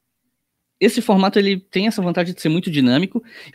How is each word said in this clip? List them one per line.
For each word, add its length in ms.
esse 220
formato, 380
ele 180
tem 300
essa 140
vantagem 340
de 60
ser 80
muito 200
dinâmico, 540